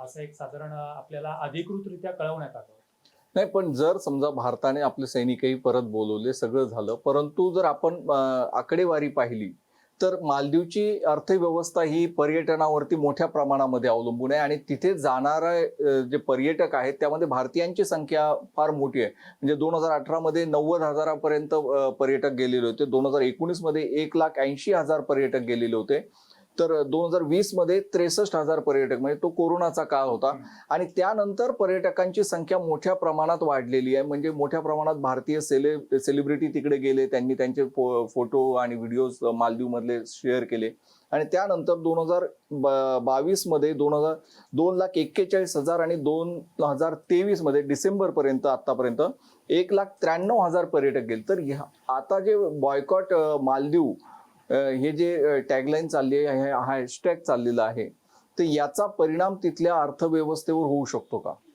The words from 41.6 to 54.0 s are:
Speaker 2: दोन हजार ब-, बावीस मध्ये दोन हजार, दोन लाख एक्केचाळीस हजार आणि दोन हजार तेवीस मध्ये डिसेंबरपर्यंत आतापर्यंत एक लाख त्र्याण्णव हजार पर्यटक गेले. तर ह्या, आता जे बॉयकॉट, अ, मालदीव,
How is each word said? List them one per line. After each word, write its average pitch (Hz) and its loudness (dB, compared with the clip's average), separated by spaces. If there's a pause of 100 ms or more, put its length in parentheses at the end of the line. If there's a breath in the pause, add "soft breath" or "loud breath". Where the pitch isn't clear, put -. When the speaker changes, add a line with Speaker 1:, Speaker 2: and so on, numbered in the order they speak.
Speaker 2:
दोन 165 -2
हजार 175 0 (260)
ब-, 135 0
बावीस 147 0
मध्ये 156 2
दोन 143 0
हजार, 151 0 (380 soft breath)
दोन 170 2
लाख 185 0
एक्केचाळीस 185 0
हजार 165 0
आणि 170 0
दोन 165 -2 (240)
हजार 147 0
तेवीस 180 0
मध्ये 147 2
डिसेंबरपर्यंत 143 0
आतापर्यंत 127 0 (460 soft breath)
एक 180 2
लाख 196 2
त्र्याण्णव 196 0
हजार 175 2
पर्यटक 139 2
गेले. 113 -6
तर 190 2
ह्या, 143 -6
आता 196 -2
जे 208 2
बॉयकॉट, 156 0
अ, 156 4
मालदीव, 139 2 (580 loud breath)